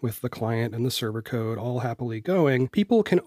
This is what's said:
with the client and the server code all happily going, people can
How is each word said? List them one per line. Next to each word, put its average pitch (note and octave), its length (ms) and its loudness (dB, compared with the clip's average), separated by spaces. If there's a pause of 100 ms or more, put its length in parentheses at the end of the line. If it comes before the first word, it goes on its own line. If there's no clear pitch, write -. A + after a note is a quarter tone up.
with A#2 200 -4
the B2 80 -4
client A2+ 460 -2
and A#2 100 -2
the B2+ 60 -2
server A2 320 -4
code A2+ 340 -4
all B2 220 -4
happily A#2 400 -6
going, C#3 480 2
people G#3+ 340 4
can F#3 260 4